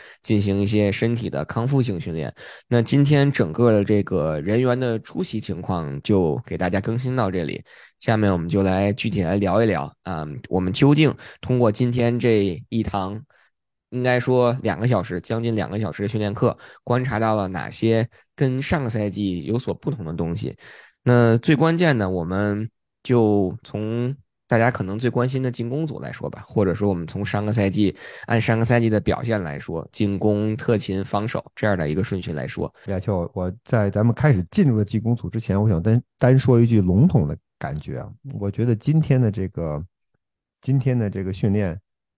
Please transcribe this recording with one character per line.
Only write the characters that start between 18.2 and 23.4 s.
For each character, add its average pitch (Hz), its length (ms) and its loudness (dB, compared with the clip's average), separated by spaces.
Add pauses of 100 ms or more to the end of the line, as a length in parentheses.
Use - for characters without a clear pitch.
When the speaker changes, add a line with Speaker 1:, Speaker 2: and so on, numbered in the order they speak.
Speaker 1:
跟 131 260 0
上 147 220 -2
个 120 60 -4
赛 107 200 -2
季 92 340 -4
有 107 160 -2
所 104 140 -6
不 - 180 -6
同 95 140 -8
的 80 80 -8
东 85 220 -4
西。 - 220 -8 (460)
那 120 340 6
最 151 180 2
关 160 220 2
键 165 180 4
的， 101 140 0
我 90 140 -2
们 101 440 -2 (360)
就 104 600 2